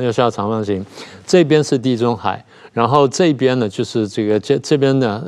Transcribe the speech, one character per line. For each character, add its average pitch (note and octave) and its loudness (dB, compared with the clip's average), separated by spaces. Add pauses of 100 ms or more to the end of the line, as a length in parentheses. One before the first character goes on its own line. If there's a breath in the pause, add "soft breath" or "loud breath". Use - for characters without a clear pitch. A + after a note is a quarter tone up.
要 B2 -2
小 A#2+ 2
长 G#2 -4
方 A2 -2
形， G2 -4 (400 loud breath)
这 F3+ 4
边 D3+ 2
是 C#3 0
地 B2 -2
中 A#2 0
海， G2 -6 (280 loud breath)
然 A#2 0
后 C#3+ 4
这 D#3+ 2
边 B2+ 0
呢 G#2+ 0
就 A2+ -4
是 G#2+ -2
这 G#2 -4
个， G#2+ 0
这， C#3 0
这 D3+ 0
边 C3+ 2
呢， A2 -2